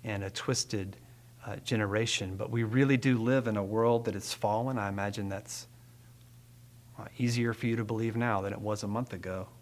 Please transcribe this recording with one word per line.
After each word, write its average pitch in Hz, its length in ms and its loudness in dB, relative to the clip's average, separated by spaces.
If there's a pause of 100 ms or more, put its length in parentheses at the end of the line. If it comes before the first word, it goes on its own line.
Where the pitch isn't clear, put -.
and 104 200 -4
a 98 60 -2
twisted, 98 680 -4 (480)
uh, 104 120 -8
generation, 104 800 0
but - 120 -4
we 117 140 2
really 131 340 4
do 127 200 4
live 120 300 2
in 107 100 2
a 101 60 0
world 113 420 4
that 101 100 -2
is - 180 -6
fallen. 117 440 0
I 101 120 0
imagine 101 400 -2
that's, - 380 -10 (1300)
uh, 107 60 -10 (120)
easier 117 360 2
for 120 140 -2
you 113 80 2
to 113 80 0
believe 113 320 -2
now 117 260 2
than 98 120 -2
it - 80 -6
was 104 220 -2
a 104 40 -4
month 117 260 -2
ago. 92 340 -6 (140)